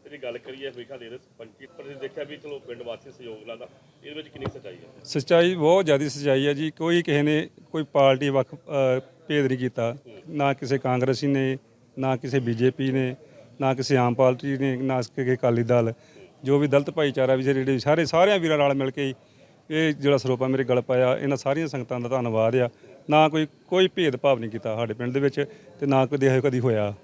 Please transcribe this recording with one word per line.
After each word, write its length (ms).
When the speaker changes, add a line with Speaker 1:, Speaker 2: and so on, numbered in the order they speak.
Speaker 1:
ਤੇ 60
ਜੇ 80
ਗੱਲ 200
ਕਰੀਏ 320
ਹਮੇਸ਼ਾ 280
ਦੇ 120
ਸਰਪੰਚੀ, 560
ਪਰ 180
ਤੁਸੀਂ 120
ਦੇਖਿਆ 280
ਵੀ 140
ਚਲੋ 220
ਪਿੰਡ 220
ਵਾਸੀ 300
ਸਹਿਯੋਗ 360
ਨਾਲ 100
ਦਾ, 100
ਇਹਦੇ 120
ਵਿੱਚ 120
ਕਿੰਨੀ 260
ਸੱਚਾਈ 200
ਹੈ? 300
Speaker 2:
ਸੱਚਾਈ, 520
ਬਹੁਤ 300
ਜ਼ਿਆਦਾ 240
ਸੱਚਾਈ 380
ਹੈ 60
ਜੀ। 180
ਕੋਈ 300
ਕਿਸੇ 200
ਨੇ 280
ਕੋਈ 120
ਪਾਰਟੀ 460
ਵੱਖ, 260
ਅ, 20
ਭੇਦ 180
ਨਹੀਂ 120
ਕੀਤਾ, 360
Speaker 1:
ਹੂੰ। 200
Speaker 2:
ਨਾ 240
ਕਿਸੇ 240
ਕਾਂਗਰਸੀ 500
ਨੇ, 300
ਨਾ 160
ਕਿਸੇ 240
ਬੀਜੇਪੀ 520
ਨੇ, 240
ਨਾ 120
ਕਿਸੇ 240
ਆਮ 160
ਪਾਰਟੀ 440
ਨੇ, 180
ਨਾ 260
ਕਿਸੇ 320
ਅਕਾਲੀ 300
ਦਲ। 300
ਜੋ 160
ਵੀ 80
ਦਲਿਤ 220
ਭਾਈਚਾਰਾ 460
ਵੀ 80
ਜਿਹੜੇ, 360
ਸਾਰੇ, 260
ਸਾਰਿਆਂ 340
ਵੀਰਾਂ 180
ਨਾਲ 160
ਮਿਲ 180
ਕੇ 220
ਇਹ 220
ਜਿਹੜਾ 240
ਸਰੋਪਾ 300
ਮੇਰੇ 160
ਗਲ 180
ਪਾਇਆ, 360
ਇਹਨਾਂ 200
ਸਾਰੀਆਂ 300
ਸੰਗਤਾਂ 320
ਦਾ 100
ਧੰਨਵਾਦ 460
ਆ। 140
ਨਾ 200
ਕੋਈ, 180
ਕੋਈ 200
ਭੇਦਭਾਵ 520
ਨਹੀਂ 100
ਕੀਤਾ 260
ਸਾਡੇ 180
ਪਿੰਡ 200
ਦੇ 60
ਵਿੱਚ 260
ਤੇ 60
ਨਾ 200
ਕਦੇ 220
ਇਹੋ 140
ਕਦੀ 180
ਹੋਇਆ। 340